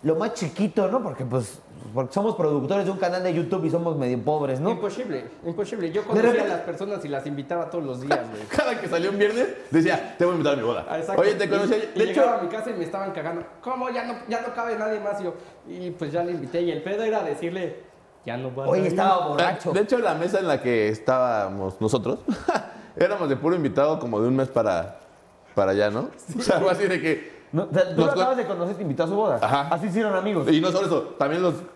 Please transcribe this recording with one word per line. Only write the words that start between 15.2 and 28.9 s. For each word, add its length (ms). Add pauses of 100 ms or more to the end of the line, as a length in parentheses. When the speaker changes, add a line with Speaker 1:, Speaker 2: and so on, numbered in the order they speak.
Speaker 2:
yo, 100 (340)
y 220
pues 220
ya 120
le 100
invité. 280
Y 80
el 140
pedo 180
era 220
decirle, 560 (440)
"Ya 140
no 180
va 120
Speaker 1:
Oye, 140
Speaker 2:
nadie". 80
Speaker 1:
estaba 400
borracho. 420
Speaker 3:
De 100
hecho, 160
la 160
mesa 260
en 80
la 140
que 280
estábamos 920
nosotros, 460
<laughs> 680
éramos 320
de 80
puro 200
invitado 440
como 220
de 60
un 80
mes 140
para, 500 (560)
para 160
allá, 180
¿no? 200 (180)
Speaker 1:
Sí. 120
Speaker 3:
O 40
sea, 140
algo 120
así 180
de 140
que 320 (180)
Speaker 1:
No, 120
o 100
sea, 160
tú 0
Speaker 3:
nos 80
Speaker 1:
lo 160
Speaker 3:
con- 80
Speaker 1:
acabas 160
de 80
conocer, 300
te 80
invitó 200